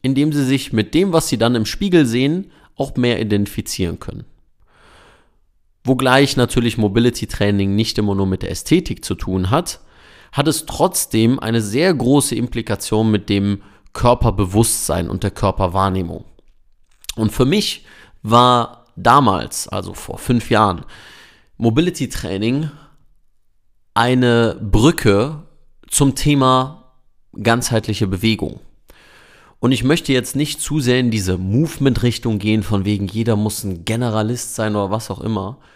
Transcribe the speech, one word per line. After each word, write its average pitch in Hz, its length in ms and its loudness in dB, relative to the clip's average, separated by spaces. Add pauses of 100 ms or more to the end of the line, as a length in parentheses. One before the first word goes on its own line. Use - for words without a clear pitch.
in 131 140 0
dem 147 160 2
sie 147 140 0
sich 135 280 -2
mit 107 200 -2
dem, 190 180 2
was 165 160 2
sie 170 100 -2
dann 113 180 2
im 113 100 0
Spiegel 175 400 2
sehen, 135 460 -2 (240)
auch 139 200 -6
mehr 120 240 0
identifizieren 101 800 -4
können. - 240 -14 (1600)
Wogleich 131 540 2
natürlich 120 400 0
Mobility-Training 104 1000 0
nicht 110 220 -2
immer 104 180 0
nur 98 120 0
mit 95 140 -2
der - 100 -8
Ästhetik - 520 -2
zu - 120 -6
tun 92 340 -4
hat, 160 320 -2 (500)
hat 143 160 -2
es - 180 -2
trotzdem 127 760 0
eine 113 220 -2
sehr 131 320 0
große 131 420 2
Implikation 110 760 -2
mit 104 180 -2
dem 101 320 0 (300)
Körperbewusstsein 104 1200 2
und 92 140 -4
der 101 80 0
Körperwahrnehmung. 95 920 -2 (880)
Und 110 160 0
für 123 140 2
mich 196 400 -2 (380)
war 120 640 4 (100)
damals, 107 720 2
also 92 260 -8
vor - 240 -12
fünf - 320 -2
Jahren, 104 360 2 (720)
Mobility-Training 123 1120 -2 (1200)
eine 120 680 2
Brücke 117 840 2 (500)
zum 139 220 2
Thema 135 760 2 (480)
ganzheitliche 113 680 0
Bewegung. 98 520 -2 (1000)
Und 120 120 2
ich 117 120 0
möchte 143 280 0
jetzt 127 240 0
nicht 143 240 -4
zu 151 200 -4
sehr 123 200 2
in 123 120 0
diese 92 260 0
Movement-Richtung 117 1000 0
gehen, 107 240 0
von 98 200 -2
wegen 101 240 -2
jeder 110 280 -2
muss 104 280 -2
ein 90 220 -8
Generalist 113 680 -4
sein 107 200 -2
oder 101 160 -2
was 110 200 -6
auch 85 100 -8
immer. 107 380 -6 (160)